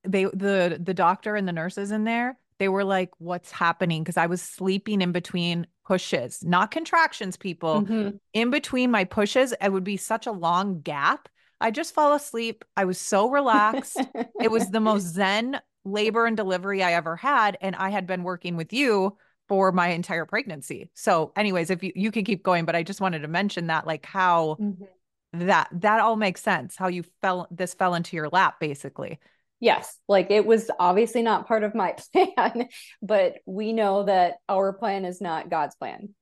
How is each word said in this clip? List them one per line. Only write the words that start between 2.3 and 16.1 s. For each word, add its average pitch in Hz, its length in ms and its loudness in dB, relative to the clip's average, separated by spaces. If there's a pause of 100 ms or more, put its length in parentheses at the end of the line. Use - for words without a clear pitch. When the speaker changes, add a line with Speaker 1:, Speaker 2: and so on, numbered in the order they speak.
Speaker 1:
they 196 80 2
were 196 160 0
like, 190 340 0
"What's 175 340 -10
happening?" 170 520 0
'Cause 170 140 -4
I 170 80 4
was 175 160 -2
sleeping 196 600 -2
in 180 120 0
between 175 540 -2 (240)
pushes, 175 500 -2
not 180 300 2
contractions, 320 640 -2
people. 165 460 -2
Speaker 2:
Mm-hmm. 208 340 -2 (180)
Speaker 1:
In 226 160 2
between 254 420 0
my 208 120 4
pushes, 233 580 2
it 196 120 2
would 190 100 -2
be 196 140 -4
such 220 280 -4
a 240 60 -4
long 180 480 0
gap. 147 480 -2 (320)
I 226 120 0
just 302 220 -6
fall 294 200 4
asleep. 233 500 -4 (140)
I 196 80 2
was 185 120 -2
so 208 320 2
relaxed. 262 800 2 (320)
It 226 100 2
was 220 200 0
Speaker 2:
<laughs> - 20 -6
Speaker 1:
the 220 80 0
most 214 240 2
zen 202 560 -2 (240)
labor 214 420 0